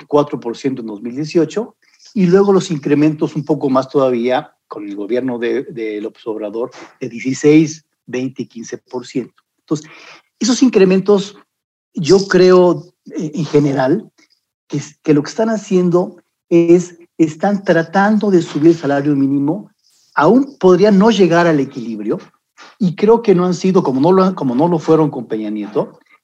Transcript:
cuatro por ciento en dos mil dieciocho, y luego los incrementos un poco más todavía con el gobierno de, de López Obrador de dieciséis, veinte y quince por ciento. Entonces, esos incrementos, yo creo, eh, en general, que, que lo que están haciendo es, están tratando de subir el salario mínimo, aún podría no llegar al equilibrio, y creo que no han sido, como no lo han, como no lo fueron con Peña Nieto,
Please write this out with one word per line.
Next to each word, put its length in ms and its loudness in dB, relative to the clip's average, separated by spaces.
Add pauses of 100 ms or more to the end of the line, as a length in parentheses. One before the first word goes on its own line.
cuatro 340 0
por 160 -8
ciento 240 -6
en 60 -10
dos 140 -12
mil 140 -12
dieciocho, 600 -4 (360)
y 120 0
luego 260 4
los 180 0
incrementos 680 0
un 100 -6
poco 240 -2
más 180 0
todavía 680 -2 (120)
con 180 -14
el 100 -12
gobierno 440 -4
de, 240 -2
de 380 -8
López 260 -12
Obrador 440 -8 (280)
de 80 -10
dieciséis, 760 0 (220)
veinte 360 -8
y 20 -10
quince 320 -14
por 300 -14
ciento. 340 -10 (180)
Entonces, 300 -8 (480)
esos 240 -2
incrementos, 760 2 (560)
yo 340 2
creo, 680 2 (120)
eh, 280 -10
en 120 -6
general, 680 0 (560)
que, 120 -6 (220)
que 140 0
lo 80 0
que 60 -14
están 200 -2
haciendo 680 -2 (320)
es, 500 2 (180)
están 460 -2
tratando 680 0
de 140 2
subir 260 2
el 60 4
salario 400 -2
mínimo, 560 -2 (420)
aún 460 2
podría 320 4
no 180 6
llegar 380 2
al 120 2
equilibrio, 600 -6 (580)
y 180 -2
creo 280 2
que 100 4
no 120 2
han 100 0
sido, 260 2
como 180 -2
no 120 4
lo 120 4
han, 120 0
como 180 -4
no 140 2
lo 100 0
fueron 320 2
con 180 -10
Peña 220 -6
Nieto, 480 -6 (260)